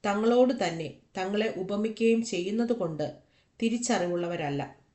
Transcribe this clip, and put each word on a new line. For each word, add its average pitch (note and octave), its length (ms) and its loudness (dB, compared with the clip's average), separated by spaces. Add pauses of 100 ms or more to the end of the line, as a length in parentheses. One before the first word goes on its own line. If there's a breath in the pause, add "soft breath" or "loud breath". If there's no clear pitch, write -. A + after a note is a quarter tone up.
തങ്ങളോട് A#3+ 520 4
തന്നെ E3 320 -4 (260)
തങ്ങളെ G3+ 420 -2
ഉപമിക്കുകയും A3 680 2
ചെയ്യുന്നതുകൊണ്ട് F#3 840 -2 (540 soft breath)
തിരിച്ചറിവുള്ളവരല്ല. F3 1000 0 (340)